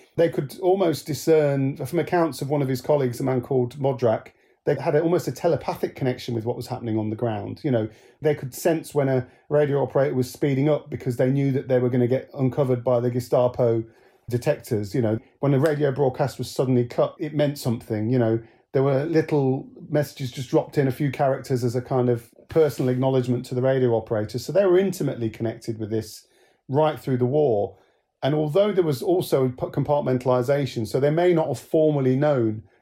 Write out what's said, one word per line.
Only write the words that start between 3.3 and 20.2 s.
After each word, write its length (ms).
called 380
Modrak, 540
they 100
had 220
a, 40
almost 280
a 40
telepathic 640
connection 400
with 100
what 120
was 100
happening 320
on 100
the 80
ground. 460
You 80
know, 180
they 140
could 180
sense 420
when 140
a 180
radio 320
operator 340
was 160
speeding 380
up 220
because 260
they 140
knew 220
that 160
they 100
were 100
gonna 200
get 260
uncovered 500
by 160
the 100
Gestapo 720
detectors. 640
You 100
know, 160
when 160
a 60
radio 320
broadcast 440
was 140
suddenly 340
cut, 360
it 120
meant 260
something, 520
you 80
know. 220
There 100
were 240
little 600
messages 420